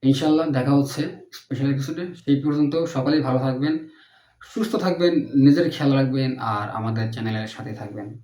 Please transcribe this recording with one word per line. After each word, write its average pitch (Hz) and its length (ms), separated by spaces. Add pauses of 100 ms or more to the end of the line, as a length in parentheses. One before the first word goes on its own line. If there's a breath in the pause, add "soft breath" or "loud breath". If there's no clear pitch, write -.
ইনশাআল্লাহ 156 460
দেখা 135 300
হচ্ছে 139 220 (300)
স্পেশাল - 400
এপিসোডে। 160 320 (200)
সেই 143 200
পর্যন্ত 147 300 (120)
সকলেই 139 360
ভালো 127 180
থাকবেন, 135 340 (800 loud breath)
সুস্থ 220 240
থাকবেন, 175 380 (320)
নিজের 151 280
খেয়াল 143 200
রাখবেন 135 360 (100)
আর 107 300
আমাদের 110 440
চ্যানেলের 110 340
সাথে 113 260
থাকবেন। 104 340 (160)